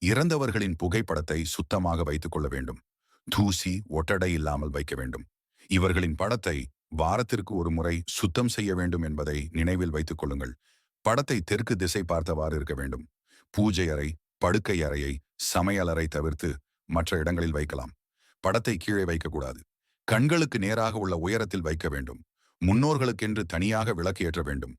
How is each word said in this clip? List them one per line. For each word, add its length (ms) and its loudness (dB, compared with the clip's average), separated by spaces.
இறந்தவர்களின் 760 2
புகைப்படத்தை 680 0
சுத்தமாக 580 0
வைத்துக் 320 -4
கொள்ள 140 -2
வேண்டும். 320 -6
தூசி, 440 2
ஒட்டடை 420 0
இல்லாமல் 420 -2
வைக்க 200 -4
வேண்டும். 300 -8
இவர்களின் 480 2
படத்தை 380 0
வாரத்திற்கு 580 0
ஒரு 160 0
முறை 240 0
சுத்தம் 460 0
செய்ய 200 0
வேண்டும் 300 0
என்பதை 320 -4
நினைவில் 420 0
வைத்துக் 260 -4
கொள்ளுங்கள். 340 -6
படத்தை 360 2
தெற்கு 360 0
திசை 260 0
பார்த்தவாறு 540 -2
இருக்க 180 -4
வேண்டும். 300 -6
பூஜை 360 2
அறை, 180 -2
படுக்கை 420 2
அறையை, 300 -2
சமையலறை 680 0
தவிர்த்து 440 -2
மற்ற 300 0
இடங்களில் 380 0
வைக்கலாம். 380 -6
படத்தை 320 2
கீழே 280 0
வைக்கக்கூடாது. 560 -2
கண்களுக்கு 500 4
நேராக 400 0
உள்ள 180 0
உயரத்தில் 520 0
வைக்க 200 -2
வேண்டும். 320 -6
முன்னோர்களுக்கென்று 840 4
தனியாக 480 2
விளக்கு 300 0
ஏற்ற 180 0
வேண்டும். 360 -6